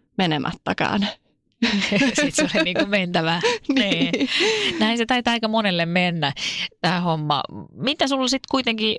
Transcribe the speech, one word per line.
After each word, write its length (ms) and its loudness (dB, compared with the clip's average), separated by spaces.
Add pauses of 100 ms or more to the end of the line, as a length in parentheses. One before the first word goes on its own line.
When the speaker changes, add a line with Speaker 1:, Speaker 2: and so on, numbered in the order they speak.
(180)
Speaker 1:
menemättäkään. 920 0 (520)
Speaker 2:
<laughs> 600 2
Sit 140 0
se 80 2
oli 220 0
niinku 220 0
mentävää. 580 0
Speaker 1:
<laughs> 60 2 (180)
Niin. 440 2
Speaker 2:
Niin. 160 0 (500)
Näin 200 2
se 80 0
taitaa 260 0
aika 160 -2
monelle 380 0
mennä, 460 0 (480)
tää 200 0
homma. 420 0 (300)
Mitä 360 -2
sulla 200 2
sit 220 0
kuitenkin 480 0